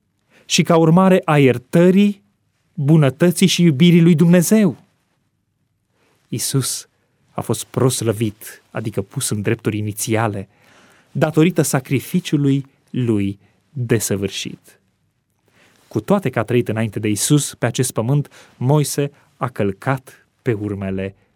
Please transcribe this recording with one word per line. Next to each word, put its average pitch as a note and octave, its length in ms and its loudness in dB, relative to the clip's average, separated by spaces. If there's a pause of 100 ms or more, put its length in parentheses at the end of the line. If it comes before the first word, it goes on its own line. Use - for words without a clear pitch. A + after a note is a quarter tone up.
(440)
și - 180 -2
ca E3+ 140 2
urmare F3+ 480 4
a D3+ 140 2
iertării F3 840 2 (520)
bunătății D#3+ 720 2
și F3 160 0
iubirii E3+ 400 4
lui E3+ 120 6
Dumnezeu. F3 640 2 (1500)
Iisus - 600 -6 (420)
a - 100 -10
fost - 240 -4
proslăvit, A2+ 1040 -4
adică A2 320 -8
pus - 280 -10
în G#2+ 120 -4
drepturi A2 360 -4
inițiale, G#2+ 720 -4 (600)
datorită D#3 520 0
sacrificiului C#3 1040 -2 (240)
lui G#2 480 -4 (320)
desăvârșit. - 1120 -6 (1080)
Cu - 120 -6
toate G3 300 -2
că - 80 -4
a A2+ 40 -2
trăit A#2+ 260 -2
înainte A2 300 -6
de G#2+ 100 -4
Iisus, C#3 460 -2
pe - 120 -4
acest A#2+ 260 -4
pământ, C3+ 360 -2 (280)
Moise C#3+ 540 -2 (260)
a C3 120 -6
călcat - 760 -6 (160)
pe B2 100 -2
urmele G2 640 -6 (200)